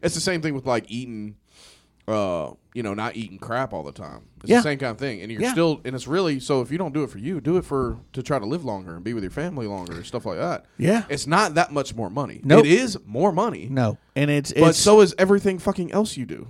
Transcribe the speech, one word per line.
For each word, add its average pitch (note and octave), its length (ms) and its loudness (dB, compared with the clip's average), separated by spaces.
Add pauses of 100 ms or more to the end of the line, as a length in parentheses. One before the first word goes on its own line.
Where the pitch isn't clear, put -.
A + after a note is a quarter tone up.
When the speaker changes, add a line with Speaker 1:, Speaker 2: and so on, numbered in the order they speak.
Speaker 1:
it's E3 120 -2
the E3 60 -6
same F3 220 -2
thing D#3 120 -2
with, C3 120 -6
like, A#2+ 220 0
eating, A2 480 -10 (680)
uh, F#2 440 0 (240)
you A#2+ 80 -6
know, G2+ 120 -4
not G#2+ 220 -6
eating G2 220 -10
crap B2 360 -4
all E2 100 -6
the C#2+ 80 -10
time. C#2 300 -16 (180)
It's - 100 -12
Speaker 2:
Yeah. A3+ 60 8
Speaker 1:
the A#3+ 60 6
same C#3+ 160 -2
kind C3 140 -4
of - 60 -10
thing. B2+ 220 -6
And G#2 100 -12
you're A2 120 -4
Speaker 2:
Yeah. B3 100 0
Speaker 1:
still, D#3+ 320 2
and B2+ 100 -6
it's B2 140 -10
really, D#3 320 0
so C3 220 0
if A#2+ 100 -6
you E3 60 -4
don't E3+ 160 -4
do D3+ 100 -2
it A#2 60 -8
for - 80 -16
you, D#3 220 -6
do D#3+ 180 0
it E3+ 80 -2
for, B2 320 -4 (160)
to C3 80 -6
try C#3 160 -2
to G2+ 80 -4
live D#3 180 -4
longer F#2 320 -8
and F2 80 -14
be A2+ 80 -6
with A2+ 100 -4
your F#2 80 -6
family C#3+ 360 -6
longer F#2 260 -8
and E2+ 140 -10
stuff - 180 -8
like F2+ 140 -6
that. D3 260 -4 (140)
Speaker 2:
Yeah. G3+ 320 2
Speaker 1:
It's C3+ 160 -6
not E3+ 280 0
that E3 180 0
much C#3+ 220 -4
more A2 160 -6
money. A#2+ 320 -8
Speaker 2:
Nope. D3 220 10
Speaker 1:
It D3 80 6
is A3+ 340 4
more D#3 240 2
money. D#3+ 400 -2
Speaker 2:
No. B2 280 0 (180)
And C#3+ 140 2
it's, C#3+ 220 0
Speaker 1:
But D#3+ 180 8
Speaker 2:
it's D#3+ 80 2
Speaker 1:
so G#3+ 240 8
is F3 160 6
everything F#3+ 400 4
fucking F#3+ 340 -2
else G#3+ 240 0
you B2+ 100 -6
do. - 240 -12